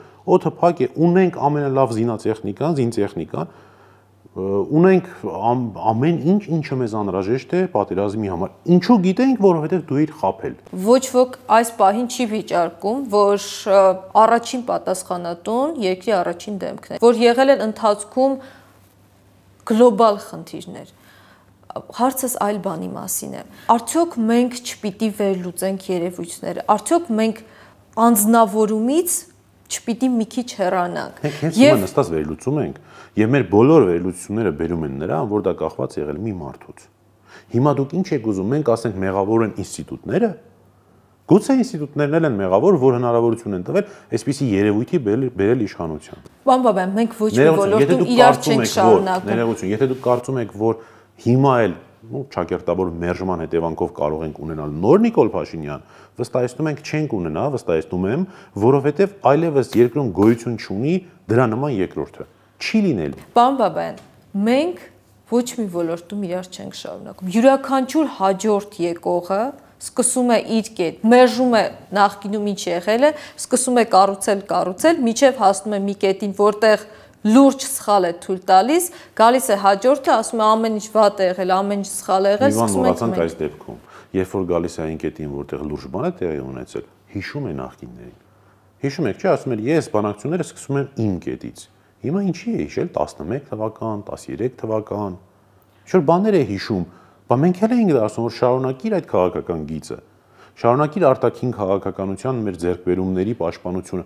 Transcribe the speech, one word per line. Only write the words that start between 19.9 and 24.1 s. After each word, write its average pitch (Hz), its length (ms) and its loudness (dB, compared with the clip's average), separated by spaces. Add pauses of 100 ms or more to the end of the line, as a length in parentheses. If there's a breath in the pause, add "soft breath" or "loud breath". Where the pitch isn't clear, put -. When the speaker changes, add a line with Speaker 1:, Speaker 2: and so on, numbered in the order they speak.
Speaker 2:
խնդիրներ։ - 760 -16 (960 soft breath)
Հարցս 262 500 -2
այլ 208 200 -2
բանի 180 300 -6
մասին - 460 -8
է։ - 80 -14 (240 loud breath)
Արդյոք 320 520 0